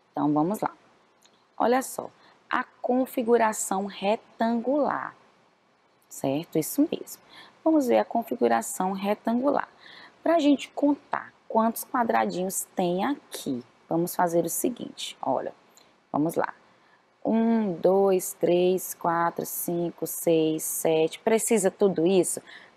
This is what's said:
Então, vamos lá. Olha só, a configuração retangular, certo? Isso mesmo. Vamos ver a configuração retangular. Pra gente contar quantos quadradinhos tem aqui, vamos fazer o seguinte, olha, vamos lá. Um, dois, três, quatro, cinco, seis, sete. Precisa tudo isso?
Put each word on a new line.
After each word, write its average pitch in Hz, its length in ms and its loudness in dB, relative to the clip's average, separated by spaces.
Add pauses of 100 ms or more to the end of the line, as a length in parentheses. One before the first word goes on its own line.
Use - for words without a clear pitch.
(100)
Então, 147 220 -2
vamos 165 280 0
lá. - 120 -4 (840)
Olha 247 260 2
só, - 280 -10 (400)
a 254 140 0 (180)
configuração 226 1040 0
retangular, 226 1300 -2 (960)
certo? 147 500 -4
Isso 277 320 0
mesmo. - 320 -10 (420)
Vamos 311 220 4
ver 226 120 4
a 208 60 2
configuração 233 880 -2
retangular. 226 760 -2 (540)
Pra 339 160 4
gente 285 300 2
contar - 640 -2 (160)
quantos 226 340 0
quadradinhos 220 840 -2 (100)
tem 180 280 0
aqui, 156 600 -6 (240)
vamos 170 260 -2
fazer 170 300 2
o 165 60 -6
seguinte, - 720 -6
olha, - 320 -4 (580)
vamos 156 220 0
lá. - 180 0 (720)
Um, 226 480 2
dois, 185 640 2
três, 180 580 2
quatro, 170 540 -2
cinco, 170 600 -4
seis, 160 560 2
sete. 160 560 0
Precisa 220 520 2
tudo 180 360 2
isso? 180 360 2 (340)